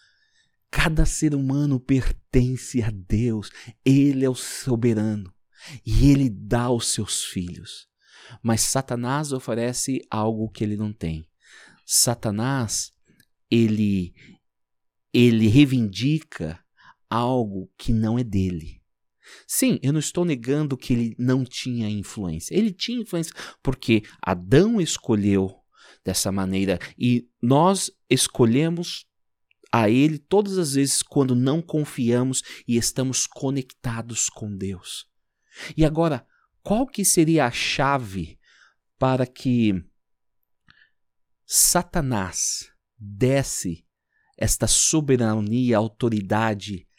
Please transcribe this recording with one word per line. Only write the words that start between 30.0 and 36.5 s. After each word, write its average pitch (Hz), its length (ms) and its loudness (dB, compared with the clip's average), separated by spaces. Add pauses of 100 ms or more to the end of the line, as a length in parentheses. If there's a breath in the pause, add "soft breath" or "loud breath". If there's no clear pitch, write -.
todas 196 420 0
as 147 160 -2
vezes 139 280 0
quando 131 320 0
não 135 260 2
confiamos 131 840 -2 (260 loud breath)
e 117 80 0
estamos 127 500 -2
conectados 120 1040 -6
com 104 260 -10
Deus. 95 520 -10 (680 loud breath)
E 156 80 4
agora, 156 400 0 (380)